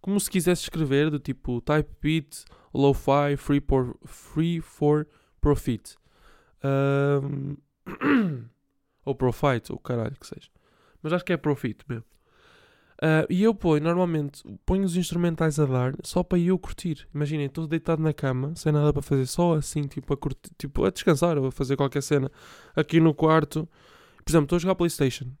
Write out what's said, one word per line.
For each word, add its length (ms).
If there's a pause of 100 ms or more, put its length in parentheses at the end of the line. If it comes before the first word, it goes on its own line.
como 180
se 100
quisesse 340
escrever, 460
do 100
tipo, 420
type 280 (120)
beat, 420 (300)
lo-fi, 640
free 240
for, 440
free 560
for 460 (340)
profit. 540 (680)
Ahm, 920 (280)
<clears throat> 640 (560)
ou 100
profit, 560
ou 80
caralho 400
que 80
seja. 220 (520)
Mas 120
acho 120
que 80
é 40
profit 500
mesmo. 180 (960)
Ah, 280
e 140
eu 100
ponho, 300
normalmente, 600 (220)
ponho 200
os 100
instrumentais 640
a 60
dar 280 (100)
só 200
para 160
eu 180
curtir. 560
Imaginem, 340
estou 200
deitado 340
na 120
cama, 420
sem 160
nada 220
para 80
fazer, 240
só 300
assim, 280
tipo, 300
a 40
curtir, 400
tipo, 280
a 40
descansar 480
ou 100
a 40
fazer 240
qualquer 260
cena 300 (420)
aqui 280
no 120
quarto. 540 (560)
Por 80
exemplo, 140
estou 100
a 40
jogar 160
PlayStation 500 (140)